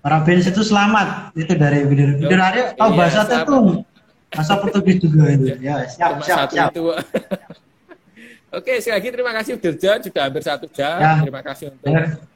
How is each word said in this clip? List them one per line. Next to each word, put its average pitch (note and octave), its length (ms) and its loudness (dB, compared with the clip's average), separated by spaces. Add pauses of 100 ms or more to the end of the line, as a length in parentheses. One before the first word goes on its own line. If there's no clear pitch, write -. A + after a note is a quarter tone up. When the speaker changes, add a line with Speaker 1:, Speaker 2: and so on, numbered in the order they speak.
Speaker 1:
Para D3 160 2
band F3 240 4
itu F#3+ 160 0
selamat. G#3 720 0
Itu E3 240 -2
dari C#3+ 320 2
Widir. C#3+ 320 2
Widir D#3 160 2
Aryo F#3+ 280 2 (120)
tahu A3 160 2
Speaker 2:
Iya, E3 80 2
Speaker 1:
bahasa E3+ 240 2
Speaker 2:
selamat. A#3 80 -2
Speaker 1:
Tetung. B3 360 2 (600)
Bahasa D#3 320 -2
Portugis F#3+ 400 2
juga D3+ 320 4
itu. C3 120 2 (120)
Speaker 2:
Ya, - 0 -
Speaker 1:
Ya, C3 200 -6 (120)
siap, E3+ 240 -2
Speaker 2:
cuma D3 160 -8
Speaker 1:
siap, F3 80 2
Speaker 2:
satu C#3 160 -2
Speaker 1:
siap. D#3+ 160 0
Speaker 2:
itu. E3+ 140 -6 (880)
<laughs> - 880 -20
Oke, B3+ 160 -4
sekali A3 240 -2
lagi G#3+ 80 -8
terima B3 240 -6
kasih, A3 240 -6
Bu A3 80 -14
Dirjon. F#3 400 0
Sudah F3 240 -4
hampir C3+ 160 -6
satu D3 240 -6
jam. D3 320 -4
Speaker 1:
Ya. D#3 160 4
Speaker 2:
Terima C#3 240 -2
kasih C#3 320 -14
untuk, - 160 -8
Speaker 1:
Benar. D#3+ 320 -2 (160)